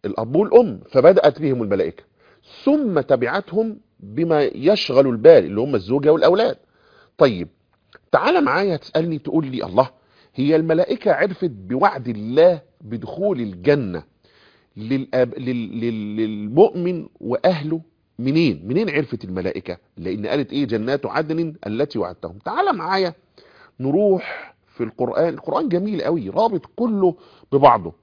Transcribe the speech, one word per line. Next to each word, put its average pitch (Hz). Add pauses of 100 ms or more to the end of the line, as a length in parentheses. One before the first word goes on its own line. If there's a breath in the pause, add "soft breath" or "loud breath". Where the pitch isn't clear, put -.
الأب 113
والأم، 202 (100)
فبدأت 147
بهم 135
الملائكة، 98 (640 soft breath)
ثم 269
تبعتهم 185 (200)
بما 147
يشغل 139
البال 120
اللي 101
هم 135
الزوجة 131
والأولاد. 180 (640 soft breath)
طيب، 92 (640)
تعال 285
معايا 180
تسألني 160
تقول 151
لي: 127
"الله، 110 (440 soft breath)
هي 143
الملائكة 165
عرفت 175
بوعد 120
الله 131 (200)
بدخول 120
الجنة 98 (760 soft breath)
للأب-، 123
لل-، 120
لل-، 110
للمؤمن 127 (140)
وأهله 156 (380)
منين؟" 127
منين 180
عرفت 143
الملائكة؟ 92 (200)
لأن 92
قالت 139
إيه؟ 143
"جنات 117
عدن 160 (120)
التي 120
وعدتهم". 90
تعال 302
معايا 175 (680 soft breath)
نروح 180 (120)
في -
القرآن، 123
القرآن -
جميل 180
قوي، 139
رابط 196 (140)
كله 202 (380 soft breath)
ببعضه. 120 (100)